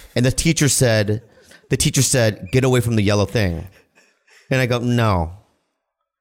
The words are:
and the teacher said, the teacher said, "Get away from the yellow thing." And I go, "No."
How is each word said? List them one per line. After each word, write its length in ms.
and 100
the 60
teacher 360
said, 540
the 60
teacher 260
said, 480
"Get 140
away 160
from 160
the 60
yellow 240
thing." 400
And 100
I 60
go, 120
"No." 540